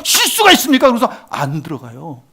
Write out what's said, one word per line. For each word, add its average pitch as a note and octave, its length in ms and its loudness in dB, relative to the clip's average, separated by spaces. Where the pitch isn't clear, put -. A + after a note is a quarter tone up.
쉴 - 240 0
수가 G4+ 240 4
있습니까? C4+ 360 4
그래서 A#3+ 220 0
안 C#3+ 320 -6
들어가요. B2+ 600 -14